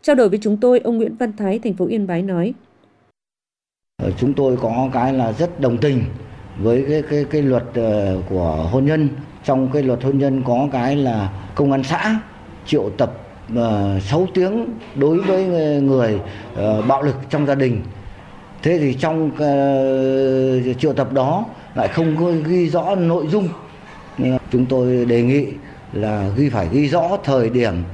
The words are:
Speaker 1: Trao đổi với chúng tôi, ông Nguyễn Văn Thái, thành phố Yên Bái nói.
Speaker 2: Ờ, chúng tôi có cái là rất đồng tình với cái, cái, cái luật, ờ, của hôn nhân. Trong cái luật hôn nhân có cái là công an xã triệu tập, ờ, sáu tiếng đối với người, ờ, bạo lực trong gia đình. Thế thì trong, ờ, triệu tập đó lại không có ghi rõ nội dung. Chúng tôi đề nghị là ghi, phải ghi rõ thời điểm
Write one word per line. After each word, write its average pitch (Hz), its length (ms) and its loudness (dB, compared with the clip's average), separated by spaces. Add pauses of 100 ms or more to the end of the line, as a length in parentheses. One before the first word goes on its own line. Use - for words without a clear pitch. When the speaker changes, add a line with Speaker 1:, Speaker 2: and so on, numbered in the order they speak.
Speaker 1:
Trao 294 140 4
đổi 233 120 6
với 202 140 0
chúng 214 140 2
tôi, 247 220 4
ông 233 180 0
Nguyễn 226 200 -2
Văn 233 200 -4
Thái, 208 220 -2
thành 220 160 -4
phố 180 120 -2
Yên 214 200 -2
Bái 175 160 -2
nói. 190 320 -2 (1500)
Speaker 2:
Ờ, 98 160 0
chúng 135 160 0
tôi 135 220 2
có 120 360 0
cái 127 200 0
là 120 200 0
rất 165 280 -4
đồng 120 180 0
tình 131 260 2 (540)
với 120 300 2
cái, 151 140 2
cái, 147 280 0
cái 151 120 2
luật, 123 220 2 (100)
ờ, 104 440 0 (100)
của 82 440 0
hôn 135 120 2
nhân. 151 240 2 (360)
Trong 131 280 2
cái 147 100 0
luật 131 220 0
hôn 135 140 2
nhân 135 280 2
có 127 260 2
cái 131 240 0
là 113 320 0 (260)
công 143 180 2
an 135 100 2
xã 214 380 0 (460)
triệu 107 240 0
tập, 117 220 -2 (440)
ờ, 104 440 0
sáu 143 340 0
tiếng 196 320 0 (280)
đối 151 260 2
với 190 240 0 (360)
người, 123 400 2 (340)
ờ, 107 280 0
bạo 135 200 2
lực 135 140 0 (140)
trong 147 160 0
gia 139 80 2
đình. 127 280 0 (800)
Thế 170 160 2
thì 139 160 2
trong, 160 440 0
ờ, 135 1400 2
triệu 139 180 0
tập 139 200 0
đó 139 320 2 (300)
lại 110 140 0
không 160 320 0
có 175 120 2 (160)
ghi 175 200 2
rõ 170 260 0
nội 170 320 2
dung. 185 220 0 (1040)
Chúng 127 140 4
tôi 127 380 2
đề 120 180 4
nghị 131 240 2 (460)
là 104 440 -2
ghi, 143 120 2
phải 104 240 0
ghi 143 160 2
rõ 170 360 0
thời 127 260 2
điểm 117 240 2 (200)